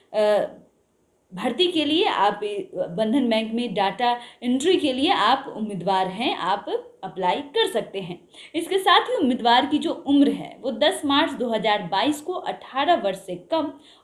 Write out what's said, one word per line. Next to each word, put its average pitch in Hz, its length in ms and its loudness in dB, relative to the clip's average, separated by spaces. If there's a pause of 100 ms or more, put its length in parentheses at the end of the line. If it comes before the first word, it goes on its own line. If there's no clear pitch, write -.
(120)
अ, 208 260 2 (960)
भर्ती 240 320 0
के 330 180 0
लिए, 311 200 2
आप 208 360 0 (340)
बंधन 220 560 0
बैंक 220 220 0
में 233 220 -4
डेटा 240 460 0 (220)
entry 269 340 2
के 285 160 0
लिए 269 180 0
आप 240 460 2
उम्मीदवार 190 500 0
हैं, 226 300 -4
आप 190 300 -4 (380)
apply 185 320 -2
कर 339 300 0
सकते 196 340 -4
हैं। 180 280 -12 (260)
इसके 339 240 -2
साथ 381 220 6
ही 466 160 -2
उम्मीदवार 247 500 4
की 294 120 0
जो 294 280 -4
उम्र 277 220 6
है, - 320 -6
वो 233 100 -4
दस 285 340 0
मार्च 285 280 2
दो 247 160 -4
हज़ार 214 340 0
बाईस 196 380 0
को - 120 -6
अठारह 285 640 -2
वर्ष 202 320 -2
से 180 80 -8
कम 294 380 -4 (320)